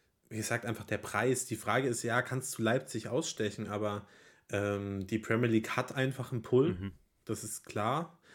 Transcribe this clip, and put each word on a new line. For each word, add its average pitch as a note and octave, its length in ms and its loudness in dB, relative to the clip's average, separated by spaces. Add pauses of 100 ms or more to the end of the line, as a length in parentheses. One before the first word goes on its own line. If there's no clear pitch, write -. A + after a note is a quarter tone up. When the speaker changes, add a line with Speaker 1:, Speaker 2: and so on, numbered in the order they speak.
(300)
Speaker 1:
wie A2 80 -8
gesagt, A#2 280 -2
einfach A2+ 200 -4
der G#2 120 -2
Preis. B2 480 0
Die A2 100 -4
Frage C3 320 0
ist, A#2+ 160 -2
ja, A#2 180 2
kannst - 360 -4
du A2+ 60 0
Leipzig A2+ 460 0
ausstechen, A2 580 -2
aber, G#2 400 -2 (420)
ähm, G2+ 580 0
die A2 120 0
Premier A#2 300 2
League A2 280 4
hat - 180 -2
einfach C3 360 0
einen A#2+ 100 -2
Pull, B2 320 6
Speaker 2:
Mhm. F#2+ 180 -6 (340)
Speaker 1:
das A2 180 -4
ist - 200 -8
klar. B2+ 560 -2 (160)